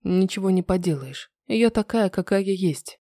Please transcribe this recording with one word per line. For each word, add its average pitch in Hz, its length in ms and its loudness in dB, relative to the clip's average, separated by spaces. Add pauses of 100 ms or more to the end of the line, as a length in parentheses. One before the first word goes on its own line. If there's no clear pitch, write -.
Ничего 190 460 0
не 185 140 2
поделаешь, 156 680 -4 (160)
я 226 220 4
такая, 220 400 0
какая 196 320 0
есть. 190 680 -2